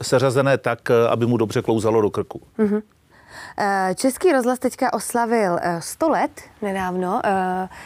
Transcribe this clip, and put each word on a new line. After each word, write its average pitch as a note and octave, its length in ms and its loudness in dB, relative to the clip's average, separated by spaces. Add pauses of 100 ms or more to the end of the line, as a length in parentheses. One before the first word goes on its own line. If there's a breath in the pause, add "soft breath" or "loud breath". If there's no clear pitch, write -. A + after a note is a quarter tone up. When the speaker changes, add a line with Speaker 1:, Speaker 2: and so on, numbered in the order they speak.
Speaker 1:
seřazené C3+ 560 2
tak, - 320 -4
eh, A#2 180 6
aby A#2 180 0
mu A#2+ 120 2
dobře A2+ 240 0
klouzalo A2 400 2
do G2+ 80 4
krku. - 320 -6 (160)
Speaker 2:
Mhm. G#3+ 240 0 (800 loud breath)
Eh, F#3+ 360 0
Český C4+ 360 2
rozhlas B3 280 2
teďka B3+ 340 -2
oslavil, A3+ 680 0
eh, E3+ 200 -2
sto - 280 -2
let B3 220 0 (300)
nedávno. F#3 640 -2
Eh, F#3 440 -2 (180 loud breath)